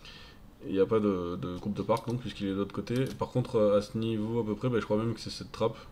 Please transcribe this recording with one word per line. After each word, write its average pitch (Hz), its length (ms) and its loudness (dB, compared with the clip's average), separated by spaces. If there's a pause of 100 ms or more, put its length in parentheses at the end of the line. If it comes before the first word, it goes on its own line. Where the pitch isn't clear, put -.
(680)
il 82 60 -4
n'y 95 60 4
a 95 60 6
pas 107 140 4
de, 90 420 2
de 90 160 -4
coupe 101 160 -4
de 98 80 -2
parc, 107 260 0
donc, 120 120 -2
puisqu'il 101 280 -6
est 98 40 0
de 95 60 -2
l'autre 98 160 -2
côté. 120 320 -2 (120)
Par - 120 -2
contre, 127 260 0
euh, 104 220 6
à 101 40 4
ce - 160 -4
niveau 113 440 0
à 107 40 -2
peu 107 100 0
près, 131 140 0
bah, 120 100 2
je 104 60 0
crois 107 120 2
même 113 160 0
que - 60 -10
c'est - 120 -10
cette - 200 -10
trappe. - 260 0 (140)